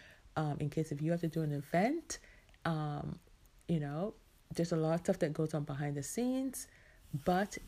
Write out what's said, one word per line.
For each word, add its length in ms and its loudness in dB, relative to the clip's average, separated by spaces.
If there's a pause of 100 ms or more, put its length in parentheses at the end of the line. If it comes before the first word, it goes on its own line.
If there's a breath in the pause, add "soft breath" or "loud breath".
(360 loud breath)
Um, 240 0
in 100 0
case 220 -2
if 100 -4
you 80 2
have 120 2
to 60 0
do 140 0
an 100 0
event, 680 0 (460 loud breath)
um, 540 -2 (500)
you 120 2
know, 340 -4 (400)
there's 180 2
a 40 4
lot 180 4
of 60 2
stuff 200 2
that 120 2
goes 220 0
on 100 0
behind 320 -2
the 60 -4
scenes, 640 -2 (580 loud breath)
but 320 2 (120)